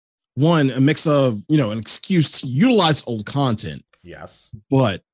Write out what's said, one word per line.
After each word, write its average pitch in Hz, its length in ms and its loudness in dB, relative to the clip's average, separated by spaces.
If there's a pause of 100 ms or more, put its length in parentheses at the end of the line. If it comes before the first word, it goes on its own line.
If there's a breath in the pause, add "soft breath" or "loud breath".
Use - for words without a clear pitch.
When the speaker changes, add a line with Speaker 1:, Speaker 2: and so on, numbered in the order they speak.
(360)
Speaker 1:
one, 151 340 2
a 127 120 -2
mix 147 260 2
of, 135 420 2
you 151 80 2
know, 117 140 0
an 110 80 -6
excuse - 640 -2
to - 60 -10
utilize 165 600 2
old 110 180 -6
content. 107 600 -4 (180)
Speaker 2:
Yes. 85 460 -20 (200)
Speaker 1:
But, 120 340 0 (100)